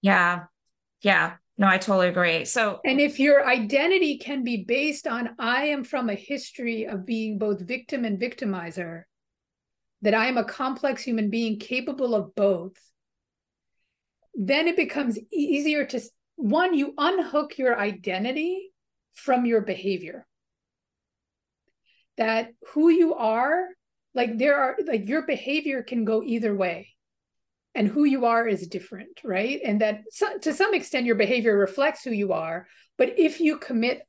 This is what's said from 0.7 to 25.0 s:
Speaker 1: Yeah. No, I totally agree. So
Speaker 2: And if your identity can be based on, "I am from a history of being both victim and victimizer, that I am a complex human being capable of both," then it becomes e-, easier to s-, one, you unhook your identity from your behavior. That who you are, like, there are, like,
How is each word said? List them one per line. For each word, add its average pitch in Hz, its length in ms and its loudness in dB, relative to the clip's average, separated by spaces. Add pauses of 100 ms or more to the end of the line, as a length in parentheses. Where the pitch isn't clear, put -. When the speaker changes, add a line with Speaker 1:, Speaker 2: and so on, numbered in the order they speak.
Speaker 1:
Yeah. 180 360 2 (200)
No, 202 100 4
I 190 120 6
totally 185 300 2
agree. 175 360 0
So 214 400 -2
Speaker 2:
And 269 160 2
if 294 180 2
your 277 280 6
identity 277 720 2
can 269 260 -6
be 233 200 -4
based 285 420 -2
on, 240 320 -6
"I 247 280 0
am 285 160 -2
from 240 280 -4
a 202 40 -2
history 233 720 -8
of 190 200 -8
being 220 320 -4
both 202 220 -2
victim 240 440 -6
and 202 160 -4
victimizer, 175 840 -6 (1000)
that 208 100 4
I 220 140 2
am 254 100 0
a 233 80 0
complex 269 580 -4
human 220 280 0
being 220 280 0
capable 254 560 -2
of 202 200 -2
both," 190 420 0 (1600)
then 277 340 0
it 349 80 0
becomes 269 420 0
e-, - 140 -12
easier 294 540 0
to 254 100 -8
s-, - 140 -8 (260)
one, 330 380 2
you 285 240 0
unhook 302 580 0
your 240 220 2
identity 220 960 -4 (420)
from 247 320 0
your 226 160 4
behavior. 190 640 -6 (1900)
That 226 320 0 (220)
who 320 180 6
you 330 240 4
are, 262 540 0 (440)
like, 233 240 0
there 285 240 4
are, 262 240 0
like, 214 240 -2